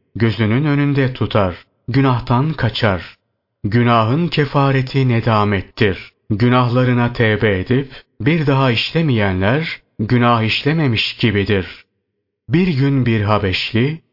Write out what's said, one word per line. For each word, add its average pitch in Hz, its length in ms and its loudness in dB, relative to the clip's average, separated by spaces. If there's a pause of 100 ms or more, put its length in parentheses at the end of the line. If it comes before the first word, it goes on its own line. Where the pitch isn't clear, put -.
(160)
gözünün 113 480 0
önünde 143 480 0
tutar, 101 420 0 (340)
günahtan 127 640 0
kaçar. 104 640 -2 (480)
Günahın 120 640 2
kefareti 135 800 0
nedamettir. 104 1040 0 (180)
Günahlarına 120 840 2
tevbe 107 460 0
edip 127 340 -2 (280)
bir 147 260 0
daha 135 240 2
işlemeyenler 113 1080 -2 (180)
günah 120 440 2
işlememiş 139 760 -2
gibidir." 101 680 -2 (640)
Bir 180 200 2
gün 139 380 0
bir 113 160 0
Habeşli 107 800 -2 (120)